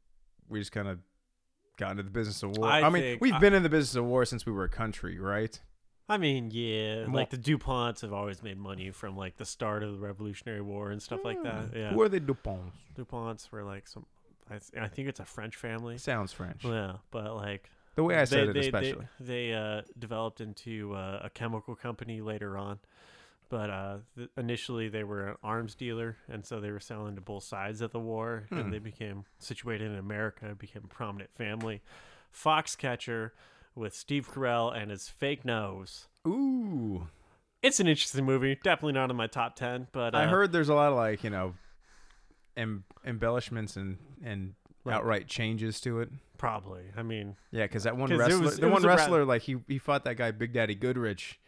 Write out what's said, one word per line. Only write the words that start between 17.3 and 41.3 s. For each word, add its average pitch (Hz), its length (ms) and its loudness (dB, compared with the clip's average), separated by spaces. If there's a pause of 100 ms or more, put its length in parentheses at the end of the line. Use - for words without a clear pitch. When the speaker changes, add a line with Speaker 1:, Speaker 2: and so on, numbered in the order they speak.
Speaker 2:
like, 101 340 -8 (240)
Speaker 1:
The 156 100 4
way 175 120 4
I 156 60 8
Speaker 2:
they, 135 40 6
Speaker 1:
said 135 240 6
it, 101 40 2
Speaker 2:
they, 143 80 2
they, 135 60 2
Speaker 1:
especially. 120 400 0 (120)
Speaker 2:
they, 123 340 -4
uh, 107 300 -4 (160)
developed 113 420 -6
into, 107 540 -8
uh, 95 280 -6
a 101 60 -8
chemical 113 460 -6
company 117 460 -8
later 104 360 -6
on. 101 220 -6 (680)
But, 107 220 -4
uh, 98 260 -6 (180)
th-, 123 220 -14
initially 117 520 -4
they 107 140 -4
were 101 260 -4
an 104 140 -8
arms 110 300 -2
dealer, 117 440 -6 (100)
and 107 180 -10
so 113 140 -8
they 104 120 -4
were 104 80 -6
selling 104 360 -10
to 95 60 -12
both 101 220 -10
sides 104 380 -6
of 117 100 -2
the 117 80 -6
war, 113 500 -4
Speaker 1:
Hmm. - 100 -6
Speaker 2:
and 107 140 -4
they 107 60 -4
became 104 460 -10 (140)
situated 110 520 -6
in 101 60 -6
America, 104 580 -6
became 104 300 -16
a - 20 -16
prominent 101 480 -10
family. 110 460 -4 (520)
Foxcatcher 123 960 0 (440)
with 110 200 -6
Steve - 360 -2
Carell 120 440 2
and 104 160 -6
his 95 180 -10
fake 139 360 -4
nose. 101 600 -4 (200)
Speaker 1:
Ooh. 185 800 0 (540)
Speaker 2:
It's 269 180 6
an 180 80 6
interesting 139 380 4
movie. 135 380 4
Definitely 151 300 4
not 131 160 2
in 127 80 -2
my 113 100 0
top 120 280 -4
ten, 123 360 -4
but, 120 240 0
Speaker 1:
I 151 100 6
Speaker 2:
uh, 156 40 4
Speaker 1:
heard 185 220 6
there's 160 180 4
a 147 60 6
lot 147 160 8
of, 135 60 4
like, 110 260 2
you 113 60 -2
know, 92 260 -2 (1000)